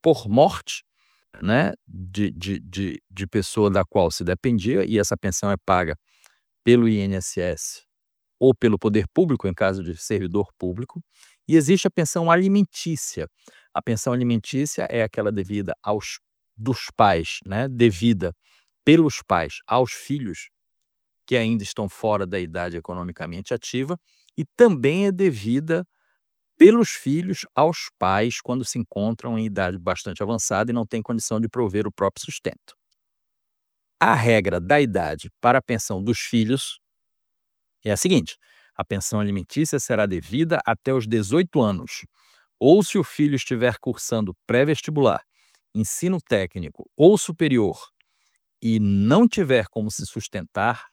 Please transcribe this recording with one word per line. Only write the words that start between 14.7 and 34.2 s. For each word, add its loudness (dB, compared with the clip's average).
é -2
aquela -2
devida -4
aos, -6
dos -4
pais, 2
né, -4
devida 2
pelos 4
pais -2
aos 0
filhos -10
que -2
ainda 0
estão -8
fora -2
da -6
idade -6
economicamente -10
ativa, -6
e -6
também 4
é 2
devida -2
pelos 8
filhos -4
aos 0
pais 0
quando -6
se -8
encontram -6
em -4
idade -4
bastante -6
avançada -2
e -2
não -4
têm -6
condição -4
de -2
prover -2
o -6
próprio -4
sustento. -12
A 4
regra 2